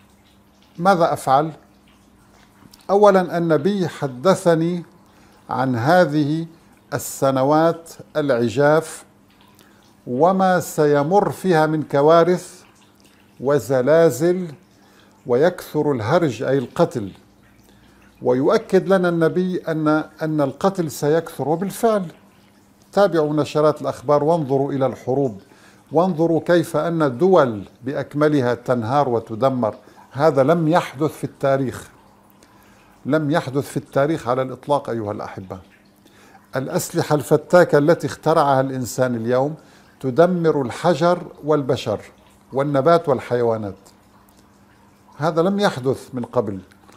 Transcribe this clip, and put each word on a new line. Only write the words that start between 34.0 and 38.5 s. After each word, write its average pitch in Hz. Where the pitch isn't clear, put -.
على 127
الإطلاق 135
أيها 110
الأحبة. 95
الأسلحة 151
الفتاكة 151
التي 156
اخترعها 143